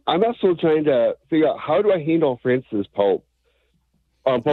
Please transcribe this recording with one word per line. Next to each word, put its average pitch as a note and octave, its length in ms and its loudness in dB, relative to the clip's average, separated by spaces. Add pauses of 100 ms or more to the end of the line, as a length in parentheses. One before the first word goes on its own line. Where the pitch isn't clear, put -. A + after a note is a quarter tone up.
I'm E3+ 180 0
also A3+ 300 0
trying D#3 300 0
to A#2+ 320 0 (140)
figure D#3 180 2
out C3 120 -2
how E3 220 -2
do G#3 120 0
I F3+ 100 0
handle D3+ 400 0
Francis B2 500 -2
Pope, G2 320 0 (1000)
uh, B2+ 160 2
Pope - 120 -20